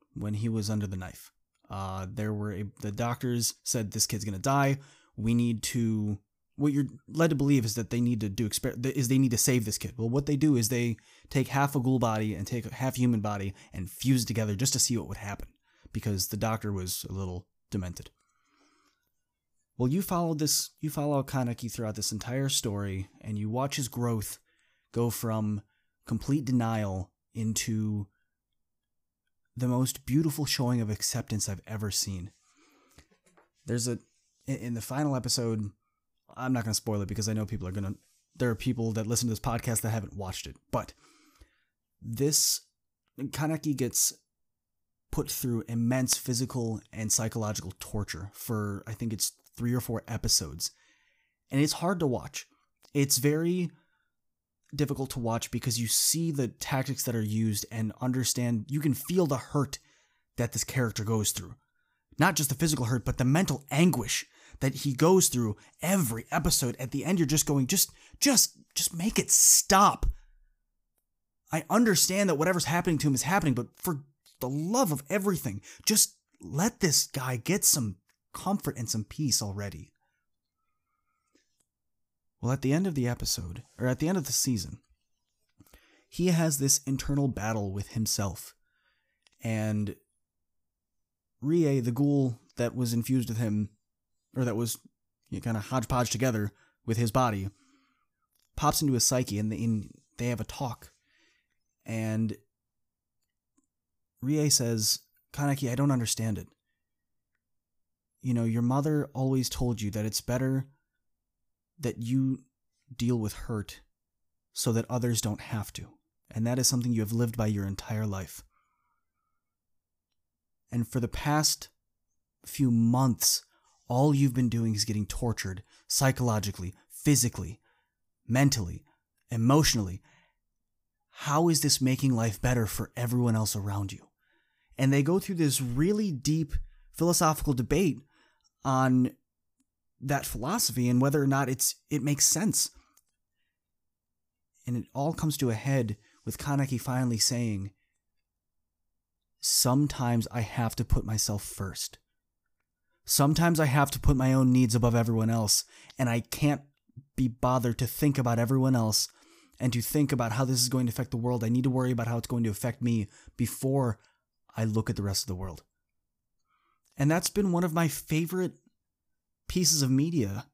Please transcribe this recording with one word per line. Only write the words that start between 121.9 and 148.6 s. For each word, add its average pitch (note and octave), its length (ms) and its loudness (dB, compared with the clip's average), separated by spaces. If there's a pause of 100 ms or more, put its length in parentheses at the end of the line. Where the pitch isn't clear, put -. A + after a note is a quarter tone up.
few C3 240 2
months, A#2+ 760 4 (440)
all C#3 260 4
you've C#3 180 4
been B2 160 2
doing A2+ 260 0
is G#2 100 -2
getting G#2+ 220 -2
tortured F#2+ 560 -6 (240)
psychologically, G#2+ 880 0 (140)
physically, A#2+ 720 0 (640)
mentally, A#2+ 580 2 (460)
emotionally. A2+ 720 2 (1080)
How D#3 380 2
is D#3 120 4
this C#3+ 200 2
making C3 340 2
life A2+ 260 0
better A#2+ 260 2
for - 300 -6
everyone A#2+ 400 0
else G#2+ 180 0
around G2+ 380 -4
you?" - 160 -18 (680)
And C3+ 140 4
they C#3 100 4
go E3+ 160 2
through F#3+ 180 -2
this D3 240 2
really E3+ 500 2
deep D3+ 440 0 (380)
philosophical D#3+ 600 2
debate C3 460 2 (640)
on C3 500 4 (880)
that C3+ 260 -2
philosophy B2+ 640 0
and B2 120 6
whether C#3+ 220 4
or C#3 40 4
not C3+ 220 2
it's, - 280 -2 (140)
it D3 120 0
makes C#3 240 2
sense. - 440 2 (2000)
And B2 100 -2
it A2+ 180 -4
all C#3+ 180 -2
comes D#3 240 -2
to B2+ 140 0
a A2+ 40 0
head A#2+ 420 0 (280)
with - 140 -8
Kaneki C#3 420 -2
finally B2+ 380 0
saying, G#2+ 520 0 (1700)